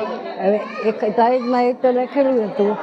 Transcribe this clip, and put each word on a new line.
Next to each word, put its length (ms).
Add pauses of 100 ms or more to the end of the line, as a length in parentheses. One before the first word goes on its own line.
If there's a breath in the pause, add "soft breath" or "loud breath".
(420)
હવે 180 (260)
એક 300
તાવીજમાં 480
એ 100
તો 180
લખેલું 540
હતું 380